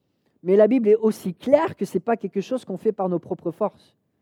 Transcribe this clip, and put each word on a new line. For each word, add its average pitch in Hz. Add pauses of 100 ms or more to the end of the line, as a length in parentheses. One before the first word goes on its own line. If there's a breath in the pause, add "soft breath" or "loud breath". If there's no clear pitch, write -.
(420)
mais 185
la 214
Bible 233
est 208
aussi 214
claire 294
que -
c'est 185
pas 233
quelque 202
chose 247
qu'on 190
fait 220
par 185
nos 175
propres 170
forces. - (280)